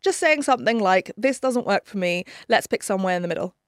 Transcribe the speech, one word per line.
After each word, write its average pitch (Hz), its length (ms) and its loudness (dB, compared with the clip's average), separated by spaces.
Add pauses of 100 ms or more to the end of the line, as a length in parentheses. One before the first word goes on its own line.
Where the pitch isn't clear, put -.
just 381 160 0
saying 311 240 2
something 247 360 2
like, 190 380 2
"This 262 240 0
doesn't 247 260 0
work 196 200 0
for - 120 -12
me, 175 260 -2 (240)
let's - 180 2
pick - 160 -4
somewhere 190 340 -2
in 175 60 -2
the 175 60 -4
middle." 170 260 -4 (140)